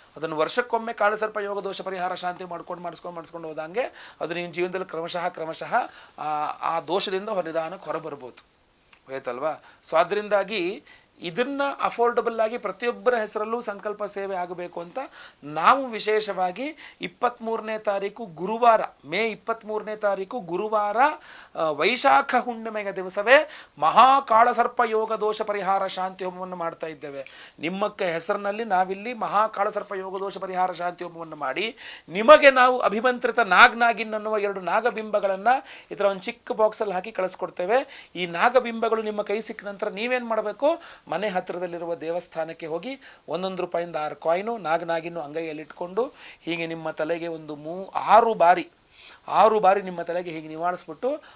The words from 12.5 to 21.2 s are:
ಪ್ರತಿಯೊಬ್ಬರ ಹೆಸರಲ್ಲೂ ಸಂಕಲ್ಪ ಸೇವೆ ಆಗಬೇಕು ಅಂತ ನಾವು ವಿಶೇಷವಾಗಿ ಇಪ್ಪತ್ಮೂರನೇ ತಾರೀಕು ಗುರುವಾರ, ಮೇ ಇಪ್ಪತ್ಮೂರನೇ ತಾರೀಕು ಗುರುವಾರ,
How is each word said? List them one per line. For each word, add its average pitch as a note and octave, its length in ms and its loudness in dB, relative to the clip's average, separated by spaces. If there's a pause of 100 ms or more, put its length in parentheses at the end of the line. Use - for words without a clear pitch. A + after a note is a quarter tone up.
ಪ್ರತಿಯೊಬ್ಬರ G#3 580 -2
ಹೆಸರಲ್ಲೂ A3 460 -4
ಸಂಕಲ್ಪ G3+ 420 -8
ಸೇವೆ G3 320 -6
ಆಗಬೇಕು F3 460 -8
ಅಂತ F3 180 -10 (440)
ನಾವು F3+ 420 4
ವಿಶೇಷವಾಗಿ G#3 920 -2 (260)
ಇಪ್ಪತ್ಮೂರನೇ A3 800 -4
ತಾರೀಕು G3+ 460 -4
ಗುರುವಾರ, G#3 560 4 (240)
ಮೇ F#3+ 220 -2
ಇಪ್ಪತ್ಮೂರನೇ G#3+ 680 -6
ತಾರೀಕು G3+ 440 -2
ಗುರುವಾರ, G#3 580 -2 (580)